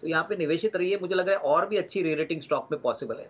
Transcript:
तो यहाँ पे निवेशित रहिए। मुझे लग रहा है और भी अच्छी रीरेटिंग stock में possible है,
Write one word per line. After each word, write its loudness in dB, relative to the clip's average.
तो -6
यहाँ 2
पे -2
निवेशित 0
रहिए। 2
मुझे -2
लग 2
रहा 4
है -2
और 4
भी 0
अच्छी 0
रीरेटिंग 0
stock -2
में -2
possible -2
है, -12